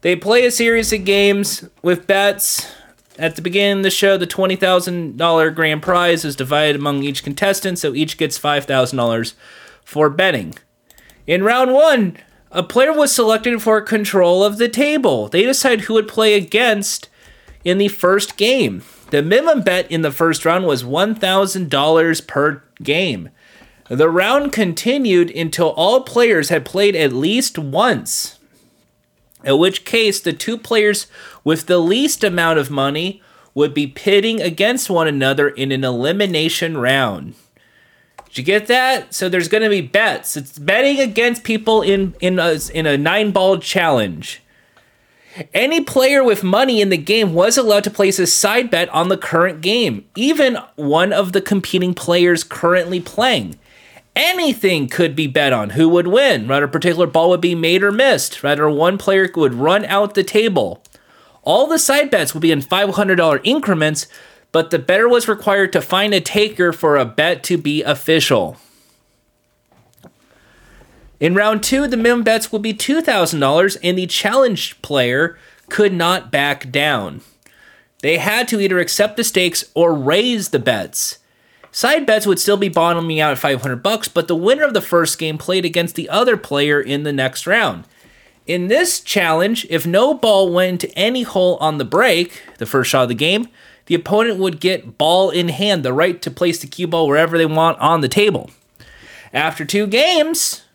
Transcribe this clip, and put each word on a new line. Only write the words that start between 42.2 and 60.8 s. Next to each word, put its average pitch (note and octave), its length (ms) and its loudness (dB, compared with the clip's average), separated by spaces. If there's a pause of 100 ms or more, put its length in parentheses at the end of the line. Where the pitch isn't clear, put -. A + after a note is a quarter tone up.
a, E3 200 0 (140)
in D#3+ 140 -2
a C#3+ 100 2
nine F#3+ 340 0
ball F#3+ 280 2
challenge. B2+ 840 -2 (1120)
Any C#4+ 300 2
player C4+ 420 2
with A3 180 2
money A3 380 2
in G3+ 80 2
the F#3 80 2
game G3+ 380 0
was G#3 240 2
allowed G#3+ 260 2
to G#3 60 -4
place G3 280 0
a F3+ 80 2
side A#3 440 0
bet E3+ 200 0
on E3+ 180 0
the F#3 100 0
current E3 420 0
game, F3+ 460 -2 (100)
even C4+ 400 0 (200)
one D#3 360 0
of F3+ 200 -2
the F#3+ 100 0
competing F#3 500 -2
players F3 520 2
currently F3 560 -2
playing. F3 580 -2 (560)
Anything B3+ 760 0
could D#3 280 0
be D#3 100 -2
bet C#3 280 2
on G#2+ 160 -2
who D3+ 180 2
would F3 180 4
win, F#3 420 2
whether C#3+ 180 2
a - 20 -4
particular E3 380 0
ball D#3+ 240 2
would F3+ 100 2
be F3 140 0
made E3+ 280 0
or G3+ 100 2
missed, A#3+ 500 0
whether D3 260 2
one E3 300 2
player F#3+ 360 2
would C#3+ 200 2
run E3+ 320 0
out G3+ 280 -2
the F#3+ 100 2
table. F#3 580 -2 (600)